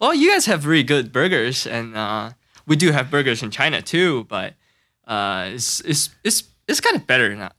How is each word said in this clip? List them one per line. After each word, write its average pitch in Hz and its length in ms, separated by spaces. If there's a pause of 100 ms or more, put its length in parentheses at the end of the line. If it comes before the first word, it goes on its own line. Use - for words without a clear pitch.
Well, 269 120
you 320 180
guys 392 140
have 165 200
really 151 180
good 131 280
burgers, 127 560
and, 117 300
uh, 107 320 (360)
we 151 120
do 156 160
have 139 180
burgers 131 320
in 107 80
China 139 300
too, 165 480
but, 98 240 (520)
uh, 98 460
it's, 123 300
it's, - 280 (140)
it's, - 200 (260)
it's 294 100
kinda 453 200
better 120 360
not 101 240